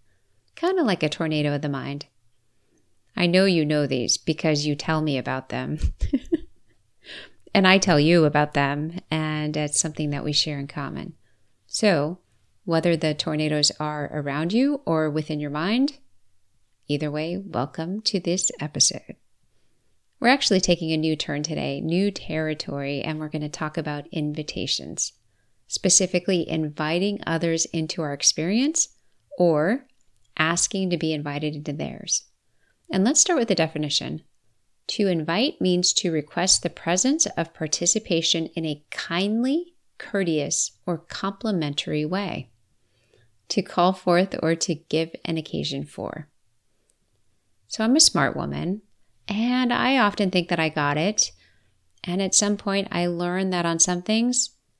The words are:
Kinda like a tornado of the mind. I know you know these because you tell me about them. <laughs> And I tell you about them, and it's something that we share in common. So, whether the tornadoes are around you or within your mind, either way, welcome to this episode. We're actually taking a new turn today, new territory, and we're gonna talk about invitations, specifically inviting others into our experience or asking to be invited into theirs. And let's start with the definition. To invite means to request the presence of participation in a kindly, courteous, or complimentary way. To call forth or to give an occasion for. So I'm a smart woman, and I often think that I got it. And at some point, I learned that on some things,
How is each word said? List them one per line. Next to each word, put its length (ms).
Kinda 300
like 180
a 60
tornado 480
of 60
the 60
mind. 380
I 100
know 200
you 180
know 240
these 280
because 480
you 120
tell 260
me 160
about 300
them. 320
<laughs> 80
And 140
I 120
tell 200
you 280
about 280
them, 460
and 460
it's 240
something 300
that 120
we 100
share 280
in 80
common. 460
So, 540
whether 320
the 180
tornadoes 680
are 320
around 400
you 320
or 260
within 300
your 100
mind, 480
either 240
way, 280
welcome 640
to 180
this 400
episode. 560
We're 80
actually 320
taking 320
a 40
new 200
turn 260
today, 380
new 320
territory, 880
and 180
we're 120
gonna 180
talk 280
about 360
invitations, 1000
specifically 840
inviting 800
others 380
into 380
our 100
experience 800
or 500
asking 540
to 60
be 160
invited 440
into 160
theirs. 540
And 140
let's 160
start 180
with 100
the 60
definition. 680
To 220
invite 520
means 320
to 180
request 520
the 80
presence 560
of 160
participation 920
in 80
a 260
kindly, 840
courteous, 760
or 100
complimentary 1120
way. 420
To 100
call 320
forth 500
or 120
to 200
give 360
an 100
occasion 480
for. 460
So 180
I'm 100
a 60
smart 340
woman, 460
and 420
I 280
often 320
think 180
that 100
I 120
got 260
it. 360
And 200
at 120
some 220
point, 340
I 160
learned 460
that 140
on 120
some 220
things, 520